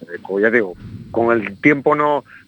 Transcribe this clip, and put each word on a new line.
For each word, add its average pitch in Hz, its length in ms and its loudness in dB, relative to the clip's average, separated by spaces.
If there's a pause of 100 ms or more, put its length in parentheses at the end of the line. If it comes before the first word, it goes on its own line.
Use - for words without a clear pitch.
eh, 87 200 -14
como 98 200 -2
ya 110 100 6
digo, 104 220 2 (380)
con 117 200 2
el 101 300 -2
tiempo 147 340 2
no, 147 300 0 (220)